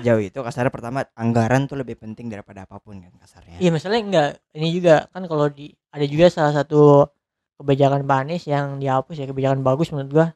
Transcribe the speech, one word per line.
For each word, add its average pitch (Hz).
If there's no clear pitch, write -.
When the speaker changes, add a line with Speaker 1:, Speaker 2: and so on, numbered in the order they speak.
Speaker 1:
sejauh 117
itu, 101
kasarnya 120
pertama 117
anggaran 117
tuh 143
lebih 120
penting 110
daripada 101
apapun 98
kan -
kasarnya. -
Speaker 2:
Iya, 180
masalahnya 196
enggak, 165
ini 160
juga 175
kan 185
kalau 147
di, 143
ada 147
juga 156
salah 156
satu 147
kebijakan 139
Pak 139
Anies 156
yang 139
dihapus 131
ya, 135
kebijakan 135
bagus 135
menurut 139
gua, 156